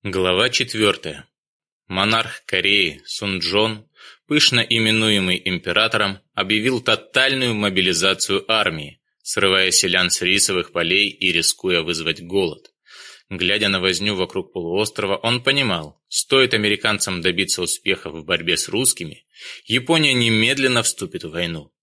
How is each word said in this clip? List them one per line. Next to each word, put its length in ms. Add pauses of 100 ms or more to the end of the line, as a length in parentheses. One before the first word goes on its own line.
Глава 460
четвертая. 760 (580)
Монарх 580
Кореи 640
Сун 340
Чжон, 460 (400)
пышно 320
именуемый 880
императором, 720 (160)
объявил 460
тотальную 760
мобилизацию 960
армии, 500 (220)
срывая 480
селян 400
с 100
рисовых 520
полей 360
и 220
рискуя 520
вызвать 380
голод. 520 (580)
Глядя 380
на 100
возню 380
вокруг 360
полуострова, 680
он 220
понимал, 680
стоит 440
американцам 680
добиться 400
успеха 480
в 140
борьбе 320
с 120
русскими, 560 (420)
Япония 480
немедленно 680
вступит 400
в 80
войну. 420 (100)